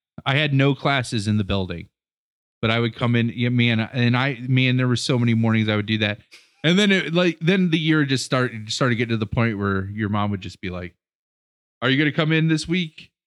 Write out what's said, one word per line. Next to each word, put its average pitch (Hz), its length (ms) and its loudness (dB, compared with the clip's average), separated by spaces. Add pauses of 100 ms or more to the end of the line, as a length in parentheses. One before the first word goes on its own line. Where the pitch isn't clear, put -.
(260)
I 135 80 2
had 147 180 0
no 139 220 4
classes 127 540 -2
in 107 80 2
the 107 80 0
building. 92 440 -6 (720)
But 113 120 0
I 117 80 0
would 117 160 -2
come 123 180 0
in, 117 180 2
yeah, 123 180 -2
man, 120 280 2
and 120 380 0
I, 127 220 -2 (100)
man, 127 300 2
there 127 100 2
were 123 80 2
so 131 220 -2
many 120 160 2
mornings 113 340 2
I 107 80 0
would 104 100 -2
do 107 120 -2
that. 104 200 -2 (460)
And 170 120 4
then 202 140 2
it, 170 240 0
like, 175 260 2
then 180 300 2
the 165 80 2
year 156 280 2
just 131 180 -2
started, 117 480 -4
started 123 240 0
getting 113 140 -2
to 117 80 0
the 107 80 -2
point 113 320 -2
where 98 320 0
your 104 180 -4
mom 104 240 0
would 95 80 -4
just - 220 -14
be 92 80 -8
like, 90 260 -12 (840)
"Are 123 80 2
you 135 80 2
gonna 147 120 2
come 156 220 0
in 160 160 2
this 156 180 0
week?" 170 460 -6 (140)